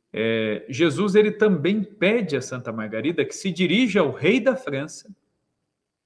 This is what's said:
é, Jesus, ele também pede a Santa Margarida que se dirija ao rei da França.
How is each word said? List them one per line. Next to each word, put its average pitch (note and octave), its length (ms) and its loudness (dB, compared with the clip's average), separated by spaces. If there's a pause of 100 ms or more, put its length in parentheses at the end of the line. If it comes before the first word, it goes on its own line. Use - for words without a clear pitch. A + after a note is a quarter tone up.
(120)
é, A2 560 -2
Jesus, E3 460 0
ele G#3+ 180 6
também G3+ 520 2
pede F#3+ 520 0
a B2+ 60 -2
Santa B2 300 -8
Margarida A2+ 520 -4
que - 120 -6
se G3 160 -6
dirija F#3 480 2
ao C#3+ 120 2
rei F#3+ 280 2
da A#3+ 160 0
França. D3 600 -8 (920)